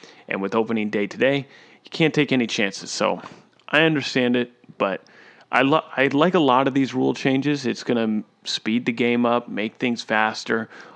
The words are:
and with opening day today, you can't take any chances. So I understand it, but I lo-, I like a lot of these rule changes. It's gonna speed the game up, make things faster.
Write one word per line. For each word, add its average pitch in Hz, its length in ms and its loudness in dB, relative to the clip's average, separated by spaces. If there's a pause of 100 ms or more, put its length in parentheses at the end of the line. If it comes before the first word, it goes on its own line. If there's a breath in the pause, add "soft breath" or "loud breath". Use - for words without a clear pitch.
(260 loud breath)
and 98 160 -4
with 98 140 -2
opening 110 340 0
day 104 160 -2
today, 131 400 0 (380 loud breath)
you - 60 -20
can't 156 220 2
take 147 200 2
any 123 160 2
chances. 101 420 -4
So 92 320 0 (460 loud breath)
I 151 140 4
understand 135 520 2
it, 120 160 0 (280)
but 98 260 -2 (480 loud breath)
I 123 100 4
lo-, 143 220 2 (120)
I 135 120 2
like 151 260 2
a 185 60 4
lot 135 260 4
of 131 80 -2
these 131 200 0
rule 131 200 0
changes. 135 500 0
It's 117 200 -4
gonna 110 400 0 (180)
speed 120 440 -2
the 127 60 -2
game 120 320 0
up, 120 240 0
make 104 280 -6
things 120 260 -2
faster. 110 680 -2 (280 loud breath)